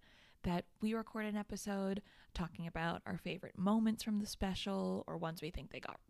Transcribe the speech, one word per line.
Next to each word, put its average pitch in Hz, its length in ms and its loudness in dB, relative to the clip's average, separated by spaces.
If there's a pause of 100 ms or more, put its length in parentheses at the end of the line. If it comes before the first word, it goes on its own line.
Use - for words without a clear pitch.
(440)
that 175 200 2 (160)
we 214 140 2
record 220 320 -2
an 208 100 0
episode 196 640 0 (340)
talking 170 320 -2
about 170 400 0
our 180 120 -4
favorite - 400 -6
moments 220 440 6
from 214 180 2
the 208 60 0
special, 190 800 0
or 165 120 -6
ones 165 240 -4
we 156 80 -4
think 131 200 -8
they 127 100 -8
got - 300 -8